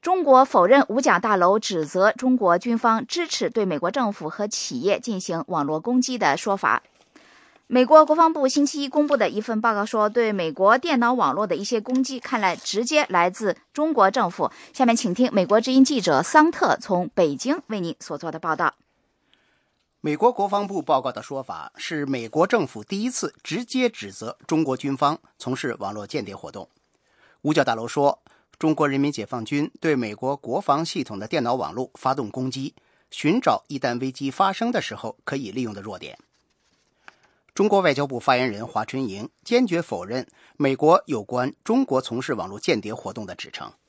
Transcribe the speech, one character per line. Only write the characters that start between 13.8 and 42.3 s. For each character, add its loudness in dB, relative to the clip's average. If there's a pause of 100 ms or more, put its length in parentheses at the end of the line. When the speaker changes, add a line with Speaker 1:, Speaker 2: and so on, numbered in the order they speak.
Speaker 1:
国 6
政 0
府。 -4 (220)
下 2
面 4
请 -2
听 2
美 4
国 4
之 -4
音 8
记 0
者 2
桑 6
特 2
从 -2
北 2
京 -4
为 -6
您 -6
所 -10
做 -8
的 -10
报 -2
道。 0 (1300)
Speaker 2:
美 -4
国 4
国 -2
防 -2
部 -6
报 0
告 -4
的 -10
说 -10
法 -14
是 -8
美 -4
国 2
政 2
府 -12
第 -6
一 -2
次 -6
直 -6
接 -2
指 -10
责 -12
中 2
国 0
军 -4
方 0 (200)
从 -4
事 -6
网 -8
络 -10
间 -8
谍 -14
活 -14
动。 -14 (760)
五 0
角 4
大 0
楼 -8
说， 0 (380)
中 2
国 2
人 0
民 2
解 -8
放 -8
军 -4 (120)
对 0
美 -4
国 -4
国 -4
防 0
系 -6
统 -8
的 -10
电 -2
脑 0
网 -6
络 -6
发 -2
动 -6
攻 -6
击， -8 (340)
寻 0
找 0
一 -10
旦 -2
危 -4
机 -6
发 0
生 -4
的 -2
时 -8
候 -12
可 -6
以 -6
利 -6
用 -6
的 -14
弱 -12
点。 -16 (1400)
中 2
国 4
外 2
交 -2
部 -6
发 2
言 0
人 -8
华 -6
春 -6
莹 -10 (140)
坚 2
决 -2
否 -8
认 -6 (320)
美 2
国 6
有 -4
关 -2 (120)
中 2
国 0
从 -6
事 -4